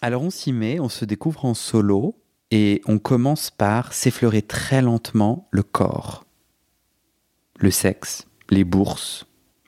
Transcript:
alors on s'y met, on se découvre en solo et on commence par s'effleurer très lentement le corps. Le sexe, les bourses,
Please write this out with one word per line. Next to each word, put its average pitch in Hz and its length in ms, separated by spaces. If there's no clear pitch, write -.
alors 123 200
on 175 80
s'y - 220
met, 113 300
on 120 80
se - 160
découvre 120 400
en 120 80
solo 107 640
et 104 340
on 107 140
commence 135 520
par 107 420
s'effleurer 110 480
très - 400
lentement 117 720
le 101 120
corps. - 600
Le 95 140
sexe, - 540
les 95 160
bourses, 90 600